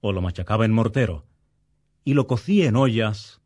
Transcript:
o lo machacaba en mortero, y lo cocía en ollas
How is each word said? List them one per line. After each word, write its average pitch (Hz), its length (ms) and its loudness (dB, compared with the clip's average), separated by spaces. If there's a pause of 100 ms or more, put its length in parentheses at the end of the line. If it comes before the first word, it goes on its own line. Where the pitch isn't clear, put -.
o 104 120 -2
lo 92 100 -2
machacaba 90 420 -2
en 110 80 2
mortero, 110 540 0 (760)
y 135 120 -2
lo 139 120 2
cocía 170 420 0
en 110 80 0
ollas 110 680 -2